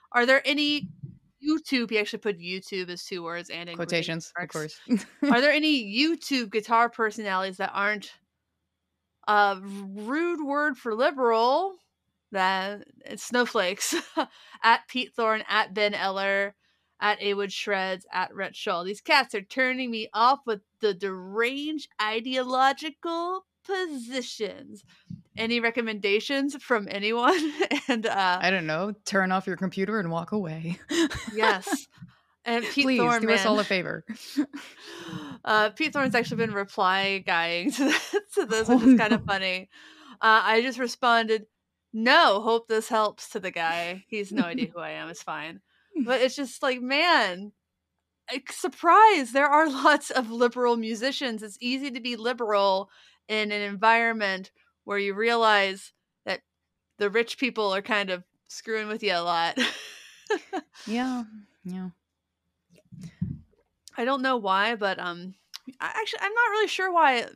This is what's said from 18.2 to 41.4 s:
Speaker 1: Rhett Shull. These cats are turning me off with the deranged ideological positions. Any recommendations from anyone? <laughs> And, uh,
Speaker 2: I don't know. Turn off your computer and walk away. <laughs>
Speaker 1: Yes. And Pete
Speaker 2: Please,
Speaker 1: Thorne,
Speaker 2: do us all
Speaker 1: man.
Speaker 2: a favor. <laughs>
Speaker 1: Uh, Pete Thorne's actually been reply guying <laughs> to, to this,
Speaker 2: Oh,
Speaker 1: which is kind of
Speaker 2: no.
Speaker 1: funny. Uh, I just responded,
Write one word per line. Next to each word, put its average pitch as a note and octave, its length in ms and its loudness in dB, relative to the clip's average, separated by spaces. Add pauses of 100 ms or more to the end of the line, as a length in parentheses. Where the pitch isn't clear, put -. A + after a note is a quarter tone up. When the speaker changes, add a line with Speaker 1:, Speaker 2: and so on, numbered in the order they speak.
Speaker 1:
Rhett G3 220 -8
Shull. F3+ 280 -4
These G3 180 -8
cats C#4 320 2
are G3+ 80 -4
turning B3+ 480 -2
me A3 240 -6
off B3 320 4
with G#3+ 160 -4 (180)
the G#3 140 2
deranged A3 920 -4 (120)
ideological C4 1400 -2 (220)
positions. A#3+ 1160 -8 (540)
Any A3+ 240 0
recommendations A3+ 1040 0
from G#3 280 0
anyone? A#3+ 640 2
<laughs> D4+ 60 0 (260)
And, A3+ 180 0
uh, F#3 340 2
Speaker 2:
I F3+ 100 2
don't F#3 160 0
know. F3 280 -2 (100)
Turn F#3+ 280 2
off F#3+ 140 0
your F#3 100 -4
computer F#3+ 440 -2
and E3+ 100 -4
walk E3+ 220 -4
away. E3 460 -6 (100)
<laughs> E4 200 2 (260)
Speaker 1:
Yes. A3 520 0 (600)
And A#3 180 0
Pete C#4 200 2
Speaker 2:
Please, C4 140 4
Speaker 1:
Thorne, A#3+ 240 2
Speaker 2:
do A3+ 80 2
us G3 140 4
all G#3+ 120 4
Speaker 1:
man. G#3+ 40 2
Speaker 2:
a G3+ 40 2
favor. F3+ 400 -4 (320)
<laughs> C#4 100 0 (1000)
Speaker 1:
Uh, G#3+ 260 4
Pete D4+ 220 -4
Thorne's C4 220 0
actually A#3 240 0
been A3 160 0
reply G3 720 0
guying E3+ 440 0
<laughs> - 20 -2
to, C#4 200 2 (440)
to F4 100 0
this, A3 240 0
Speaker 2:
Oh, B3 80 8
Speaker 1:
which A#3 100 4
is B3+ 100 10
kind A3 140 4
of - 140 0
Speaker 2:
no. G3+ 60 -2
Speaker 1:
funny. F#3+ 360 -2 (520)
Uh, A3 240 8
I A3 180 4
just B3 160 -2
responded, A#3 680 2 (460)